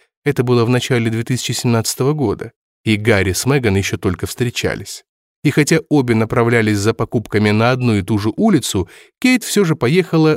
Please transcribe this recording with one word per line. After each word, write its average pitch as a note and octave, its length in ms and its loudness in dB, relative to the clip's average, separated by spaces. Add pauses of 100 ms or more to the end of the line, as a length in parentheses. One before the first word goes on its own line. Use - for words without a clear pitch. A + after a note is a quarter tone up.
(240)
Это C#3 180 -2
было A#2+ 220 2
в A2+ 40 0
начале A#2+ 400 0
две A2+ 140 -4
тысячи B2 300 -4
семнадцатого A#2+ 600 0
года, C3 380 -2 (320)
и A2 140 2
Гарри G2+ 380 2
с - 120 -4
Меган B2 300 2
ещё G2 220 -2
только F#2+ 280 -4
встречались. - 800 -6 (400)
И D3 80 2
хотя D#3+ 260 2 (100)
обе B2 280 2
направлялись A2+ 640 2
за G#2 140 0
покупками G#2+ 580 0
на A2 200 2
одну B2 240 0
и G2 80 0
ту G2+ 160 -2
же G#2 180 -2
улицу, E3+ 520 0 (320)
Кейт B3+ 240 2
всё G3+ 200 0
же D#3+ 120 0
поехала D#3 600 2